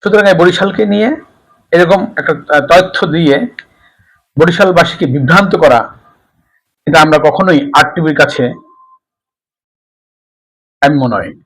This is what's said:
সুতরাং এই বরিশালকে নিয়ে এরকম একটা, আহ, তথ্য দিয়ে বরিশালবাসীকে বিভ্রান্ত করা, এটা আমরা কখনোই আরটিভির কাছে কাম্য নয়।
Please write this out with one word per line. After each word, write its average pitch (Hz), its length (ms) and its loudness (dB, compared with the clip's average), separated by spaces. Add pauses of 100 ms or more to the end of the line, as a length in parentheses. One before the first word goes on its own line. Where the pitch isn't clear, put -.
সুতরাং 208 240 2
এই 190 60 4
বরিশালকে 180 520 0
নিয়ে 208 300 -2 (560)
এরকম 175 460 0
একটা, 147 140 -4
আহ, 147 280 -2
তথ্য 170 480 0
দিয়ে 156 400 -2 (920)
বরিশালবাসীকে 175 680 0
বিভ্রান্ত 156 500 0
করা, 131 400 2 (880)
এটা 156 160 2
আমরা 156 160 2
কখনোই 151 580 0
আরটিভির 151 400 -2
কাছে 139 380 -2 (2250)
কাম্য 143 240 0
নয়। 101 280 -6 (120)